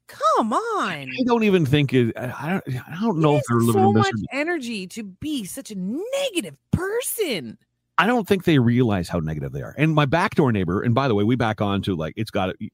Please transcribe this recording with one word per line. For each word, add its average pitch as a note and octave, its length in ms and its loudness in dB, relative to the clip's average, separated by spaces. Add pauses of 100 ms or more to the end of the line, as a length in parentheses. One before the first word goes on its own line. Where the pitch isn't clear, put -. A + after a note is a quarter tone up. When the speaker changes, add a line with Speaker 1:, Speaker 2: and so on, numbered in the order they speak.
Speaker 1:
Come A4 460 0
on. C4+ 560 -4
Speaker 2:
I A3 180 -4
don't A#3 180 4
even F#3 200 4
think C#3 300 2
it, A#2+ 220 4
I, A#2+ 220 -8
I D3 120 -6
don't, C3 380 -6
I E3+ 120 -12
don't G#3+ 200 -2
know D3 160 4
Speaker 1:
It - 20 4
Speaker 2:
if - 100 -2
they're A#2+ 100 2
Speaker 1:
is A#2 60 4
Speaker 2:
living A2+ 180 4
Speaker 1:
so A2 60 6
Speaker 2:
in G#2+ 80 4
Speaker 1:
much G#2 160 4
Speaker 2:
misery. G3 200 -6
Speaker 1:
energy B3+ 560 -4
to A3 140 -12
be A3 420 -8
such - 260 -14
a G#3+ 60 -12
negative E4 800 -6 (160)
person. F4 840 -4 (440)
Speaker 2:
I F3+ 60 4
don't A#3 220 0
think G3 160 0
they D3+ 160 6
realize A#2 480 2
how F2 100 -2
negative D2+ 320 -4
they C2+ 100 -8
are. - 160 -12
And D#3 160 2
my D3+ 140 4
backdoor E3 460 2
neighbor, F#2+ 300 0
and A#2 120 2
by C3+ 140 2
the G#2+ 80 4
way, G#2 80 4
we A#2+ 100 4
back A2 260 0
onto, G2 360 0
like, D#2 200 -6
it's A2 140 -6
got, F#2+ 240 -2 (200)